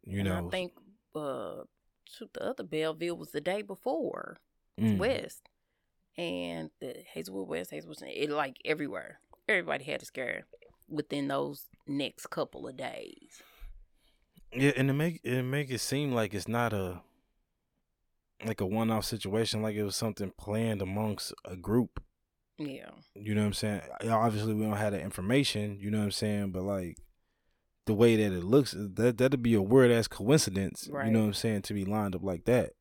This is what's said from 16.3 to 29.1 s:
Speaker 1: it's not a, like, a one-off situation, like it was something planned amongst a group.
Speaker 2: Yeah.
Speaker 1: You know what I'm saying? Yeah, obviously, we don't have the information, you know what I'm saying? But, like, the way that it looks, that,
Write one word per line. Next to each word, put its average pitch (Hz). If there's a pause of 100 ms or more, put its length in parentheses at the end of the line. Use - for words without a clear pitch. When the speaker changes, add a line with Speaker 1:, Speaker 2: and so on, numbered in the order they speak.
Speaker 1:
it's 98
not 117
a, 92 (1400)
like, 110
a 98
one-off 110
situation, 107
like 107
it 104
was 101
something 104
planned 107
amongst 101 (100)
a 92
group. 104 (560)
Speaker 2:
Yeah. 143 (240)
Speaker 1:
You 104
know 104
what 104
I'm 98
saying? 104 (220)
Yeah, 113
obviously, 107
we 107
don't 107
have 104
the 95
information, 104
you 101
know 107
what 104
I'm 101
saying? 104
But, 92
like, 95 (880)
the 107
way 113
that 104
it 87
looks, 120
that, 104